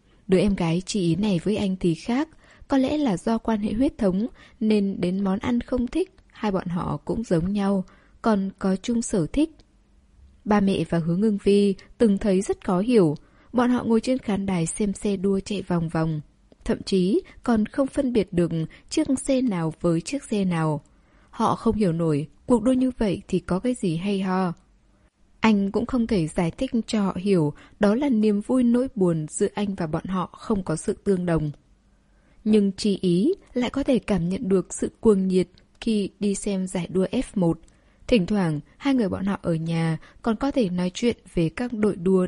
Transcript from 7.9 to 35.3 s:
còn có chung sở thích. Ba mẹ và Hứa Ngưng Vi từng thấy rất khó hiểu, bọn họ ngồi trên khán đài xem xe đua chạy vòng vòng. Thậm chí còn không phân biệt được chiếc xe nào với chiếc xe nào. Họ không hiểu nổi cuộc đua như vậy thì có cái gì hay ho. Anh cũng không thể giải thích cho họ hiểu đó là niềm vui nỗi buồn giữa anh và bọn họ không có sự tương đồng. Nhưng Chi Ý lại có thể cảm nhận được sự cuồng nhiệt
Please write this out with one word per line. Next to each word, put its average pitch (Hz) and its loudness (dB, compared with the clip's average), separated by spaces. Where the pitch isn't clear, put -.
còn 196 0
có 190 0
chung 233 -2
sở 175 -2
thích. 311 0
Ba 208 2
mẹ 196 0
và 170 0
Hứa 170 0
Ngưng 208 0
Vi 202 4
từng 202 4
thấy 196 2
rất 370 -4
khó 180 0
hiểu, 202 4
bọn 247 2
họ 247 0
ngồi 226 2
trên 262 -2
khán 196 -4
đài 175 0
xem 196 -2
xe 202 -4
đua 196 0
chạy 196 -6
vòng 170 -2
vòng. 160 -2
Thậm - -2
chí 190 0
còn 220 0
không 277 -2
phân 269 -2
biệt 208 0
được 175 0
chiếc 311 0
xe 262 0
nào 175 -2
với 170 0
chiếc - -8
xe 202 -2
nào. 160 0
Họ 208 -2
không 220 0
hiểu 196 2
nổi 156 0
cuộc 240 4
đua 254 2
như 254 0
vậy 196 -2
thì 185 0
có 175 -2
cái 247 -2
gì 165 -2
hay 190 -2
ho. 185 -2
Anh 202 4
cũng 226 -2
không 233 0
thể 180 2
giải 165 -2
thích 262 -4
cho 208 0
họ 190 -2
hiểu 175 2
đó 202 4
là 285 0
niềm 214 2
vui 254 0
nỗi 247 2
buồn 170 0
giữa - -2
anh 202 -4
và 180 -4
bọn 160 -4
họ 180 -4
không 202 -4
có 160 -4
sự - -4
tương 185 -2
đồng. 156 0
Nhưng 208 4
Chi 196 -2
Ý 190 2
lại 247 -2
có 277 -2
thể 262 2
cảm 175 -2
nhận 185 -4
được 190 0
sự - -6
cuồng 190 4
nhiệt 185 2